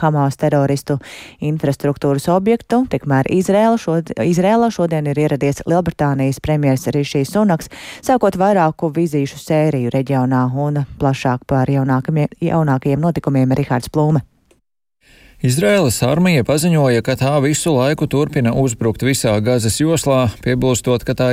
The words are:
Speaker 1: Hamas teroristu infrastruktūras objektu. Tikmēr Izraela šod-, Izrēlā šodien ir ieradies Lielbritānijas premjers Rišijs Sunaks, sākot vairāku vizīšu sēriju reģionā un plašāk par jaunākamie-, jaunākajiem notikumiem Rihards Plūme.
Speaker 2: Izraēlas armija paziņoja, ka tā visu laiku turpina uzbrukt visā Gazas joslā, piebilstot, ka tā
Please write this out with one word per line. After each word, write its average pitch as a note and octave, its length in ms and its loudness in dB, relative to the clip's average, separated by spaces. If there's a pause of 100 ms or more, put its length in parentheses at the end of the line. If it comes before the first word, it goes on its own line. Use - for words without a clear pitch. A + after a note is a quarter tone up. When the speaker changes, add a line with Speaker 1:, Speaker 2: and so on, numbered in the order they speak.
Speaker 1:
Hamas D3 340 0
teroristu C#3+ 640 0 (420)
infrastruktūras C#3+ 920 -2
objektu. A3+ 480 0 (100)
Tikmēr C3+ 400 0
Izraela G#3 480 2
šod-, E3 380 -4
Izrēlā F#3 560 2
šodien D#3+ 340 -2
ir C#3+ 160 0
ieradies C#3+ 400 0
Lielbritānijas D3 800 0
premjers C#3+ 540 0
Rišijs C#3 340 -2
Sunaks, G3+ 400 0 (320)
sākot A3 320 2
vairāku F3 560 2
vizīšu D3 480 -2
sēriju D3 540 0
reģionā C3 580 0
un D3 300 -2 (160)
plašāk C3 480 -2
par C3 240 0
jaunākamie-, C#3 600 0 (100)
jaunākajiem C#3+ 560 0
notikumiem C#3 560 0
Rihards C3 320 -2
Plūme. D3+ 400 0 (1160)
Speaker 2:
Izraēlas D#3+ 600 2
armija D#3+ 400 2
paziņoja, D3 580 2
ka C3 160 -2
tā C3+ 140 0 (100)
visu D3+ 300 0
laiku C#3 340 0
turpina C#3 480 0
uzbrukt A2+ 480 -2
visā B2+ 300 0 (100)
Gazas A2+ 320 0
joslā, C#3 540 2 (100)
piebilstot, B2+ 640 0
ka C3+ 80 -4
tā B2+ 200 0